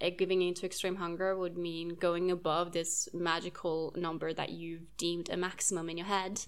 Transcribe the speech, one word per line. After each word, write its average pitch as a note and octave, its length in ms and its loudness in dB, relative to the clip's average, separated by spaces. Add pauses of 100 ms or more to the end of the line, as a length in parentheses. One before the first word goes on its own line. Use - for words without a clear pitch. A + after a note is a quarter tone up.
uh, F3 160 4
giving F#3 240 6
into F3 240 2
extreme F#3 300 -2
hunger F#3+ 420 0
would F3 200 -2
mean E3+ 320 -2
going F3 420 2
above F3 400 2
this - 420 0
magical E3+ 840 0
number E3 360 -2
that D#3+ 180 -4
you've E3 440 -10
deemed E3+ 340 -2
a - 60 -2
maximum F3+ 540 0
in E3 80 -6
your F3+ 100 -6
head. G3 400 -2